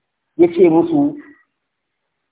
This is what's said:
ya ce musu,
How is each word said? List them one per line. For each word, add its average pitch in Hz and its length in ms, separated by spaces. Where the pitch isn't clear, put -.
ya 339 100
ce 339 220
musu, 320 480